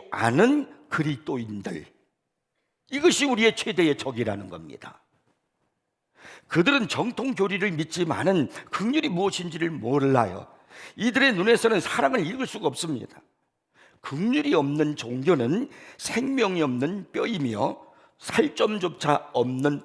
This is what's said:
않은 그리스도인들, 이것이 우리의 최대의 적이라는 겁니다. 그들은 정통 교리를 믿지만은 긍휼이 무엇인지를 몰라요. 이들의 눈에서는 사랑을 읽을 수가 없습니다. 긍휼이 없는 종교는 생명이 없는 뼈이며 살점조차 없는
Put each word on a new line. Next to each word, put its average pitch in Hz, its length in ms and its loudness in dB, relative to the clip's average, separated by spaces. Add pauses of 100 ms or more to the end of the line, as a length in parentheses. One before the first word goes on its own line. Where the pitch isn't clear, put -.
(120)
않은 190 760 2
그리스도인들, 110 960 -6 (1040)
이것이 285 340 2
우리의 226 300 4
최대의 165 420 2
적이라는 110 520 -4
겁니다. 82 540 -16 (1400)
그들은 208 400 2
정통 233 460 -4
교리를 196 380 -2
믿지만은 160 800 0 (220)
긍휼이 294 380 -2
무엇인지를 175 640 -2
몰라요. 123 760 0 (480)
이들의 240 380 2
눈에서는 214 460 4
사랑을 240 460 0
읽을 254 200 -6
수가 220 220 -4
없습니다. 131 540 -6 (800)
긍휼이 247 520 0
없는 151 420 2
종교는 135 760 0 (280)
생명이 226 640 0
없는 147 500 -2
뼈이며 143 680 -2 (380)
살점조차 202 1120 0
없는 131 520 0